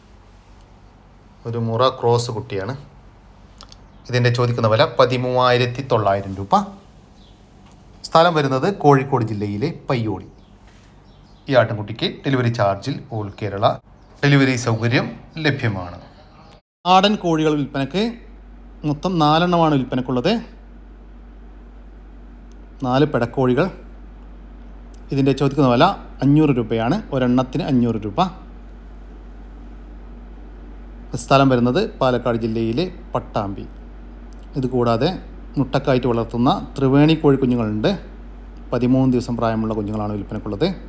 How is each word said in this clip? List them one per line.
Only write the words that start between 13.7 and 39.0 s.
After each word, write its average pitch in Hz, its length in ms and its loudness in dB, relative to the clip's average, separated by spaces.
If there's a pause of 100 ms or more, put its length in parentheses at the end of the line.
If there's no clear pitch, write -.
ഡെലിവറി 139 340 4 (120)
സൗകര്യം 117 380 0 (400)
ലഭ്യമാണ്. 92 520 -4 (880)
നാടൻ 190 260 6 (100)
കോഴികൾ 156 360 2
വിൽപ്പനക്ക്. 139 440 -2 (840)
മൊത്തം 151 240 -2 (100)
നാലെണ്ണമാണ് 160 560 4
വിൽപ്പനക്കുള്ളത്. 127 560 0 (2500)
നാല് 131 280 4
പെടക്കോഴികൾ. 127 520 2 (1500)
ഇതിൻ്റെ 135 260 4
ചോദിക്കുന്ന 139 340 4
വില 135 120 6 (380)
അഞ്ഞൂറ് 147 360 6
രൂപയാണ്. 113 380 0 (180)
ഒരെണ്ണത്തിന് 127 560 0
അഞ്ഞൂറ് 117 340 2
രൂപ. 104 140 -4 (3000)
സ്ഥലം 135 300 6
വരുന്നത് 123 280 4 (180)
പാലക്കാട് 123 460 0
ജില്ലയിലെ 113 420 -2 (260)
പട്ടാമ്പി. 104 520 -6 (920)
ഇതുകൂടാതെ 120 520 2 (480)
മുട്ടക്കായിട്ട് 131 500 0
വളർത്തുന്ന 117 400 0 (260)
ത്രിവേണി 143 460 6
കോഴിക്കുഞ്ഞുങ്ങളുണ്ട്. 123 680 2 (800)
പതിമൂന്ന് 127 440 2